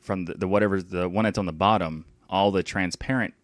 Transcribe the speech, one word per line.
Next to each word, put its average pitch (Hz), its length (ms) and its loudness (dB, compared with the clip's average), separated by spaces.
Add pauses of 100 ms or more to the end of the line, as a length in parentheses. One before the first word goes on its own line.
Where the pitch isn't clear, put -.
from 95 240 -4
the, 85 100 -8
the 92 140 -4
whatever, 98 340 2
the 90 260 -2
one 104 160 0
that's 107 140 0
on 95 80 -2
the 82 60 -6
bottom, 82 540 0 (220)
all 98 220 4
the 95 140 2
transparent 104 800 -4